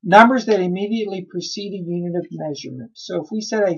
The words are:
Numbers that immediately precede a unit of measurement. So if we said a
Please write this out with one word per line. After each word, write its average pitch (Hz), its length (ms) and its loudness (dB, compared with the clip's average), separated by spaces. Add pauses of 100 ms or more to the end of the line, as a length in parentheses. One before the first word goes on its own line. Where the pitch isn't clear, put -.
Numbers 233 420 6
that 208 120 4
immediately 196 640 -2
precede 185 500 -8
a 175 160 -8
unit 175 280 -4
of 175 120 -6
measurement. 139 640 -10
So 175 300 -8
if - 80 -12
we 220 80 -4
said 214 240 -2
a 175 140 0